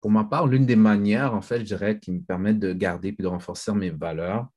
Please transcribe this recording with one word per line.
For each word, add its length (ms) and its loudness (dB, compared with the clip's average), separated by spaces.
pour 80 0
ma 140 4
part, 220 0
l'une 180 4
des 100 4
manières, 580 4
en 80 -2
fait, 180 -4
je 40 -6
dirais, 340 -4
qui 140 -10
me 100 -4
permettent 380 0
de 140 -2
garder 400 -4
puis 100 -8
de 60 -2
renforcer 420 -8
mes 180 -2
valeurs 680 -6